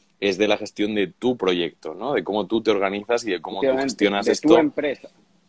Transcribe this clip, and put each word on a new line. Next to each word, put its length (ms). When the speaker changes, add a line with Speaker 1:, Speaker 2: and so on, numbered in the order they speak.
Speaker 1:
es 200
de 80
la 100
gestión 380
de 120
tu 300
proyecto, 560
¿no? 200
De 100
cómo 240
tú 160
te 80
organizas 540
y 60
de 100
cómo 260
tú 100
Speaker 2:
Efectivamente, 0
Speaker 1:
gestionas 500
Speaker 2:
de 80
Speaker 1:
esto 200
Speaker 2:
tu 20
empresa. 520